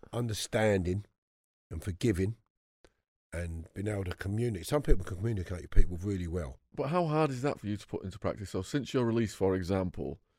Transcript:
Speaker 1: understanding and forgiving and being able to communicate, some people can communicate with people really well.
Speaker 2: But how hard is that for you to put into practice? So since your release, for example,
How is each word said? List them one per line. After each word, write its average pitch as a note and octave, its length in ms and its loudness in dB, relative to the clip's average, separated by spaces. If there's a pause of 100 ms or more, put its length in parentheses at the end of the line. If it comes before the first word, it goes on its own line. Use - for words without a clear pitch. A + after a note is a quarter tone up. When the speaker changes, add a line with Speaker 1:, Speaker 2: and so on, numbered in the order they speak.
(120)
Speaker 1:
understanding G#2 920 0 (680)
and D#2+ 120 -8
forgiving G2 540 0 (960)
and E2 420 -6
being G2 140 -4
able G2+ 160 -4
to F2 100 -6
communicate, G#2 520 -4
some D3 160 0
people B2+ 220 6
can F#2+ 140 -8
communicate G2 440 -4
with - 80 -16
people E2+ 320 8
really F#2+ 240 -2
well. D#2+ 320 -4 (160)
Speaker 2:
But C#3 140 -4
how F3 180 2
hard D#3 240 2
is B2 120 -6
that C#3+ 180 -2
for - 60 -8
you G#2 100 -2
to - 100 -14
put - 180 -6
into F#2 140 -10
practice? G2 320 -4
So F#2+ 120 -4
since B2+ 320 -4
your B2+ 100 2
release, A#2 300 0
for F#2+ 200 2
example, F2+ 640 -2 (200)